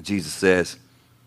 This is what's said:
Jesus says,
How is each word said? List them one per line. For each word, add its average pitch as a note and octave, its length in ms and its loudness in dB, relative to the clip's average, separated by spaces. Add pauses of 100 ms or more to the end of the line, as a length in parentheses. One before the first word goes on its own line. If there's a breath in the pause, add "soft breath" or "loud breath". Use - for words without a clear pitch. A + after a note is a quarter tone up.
Jesus F2 300 -6
says, F2+ 440 2 (500 soft breath)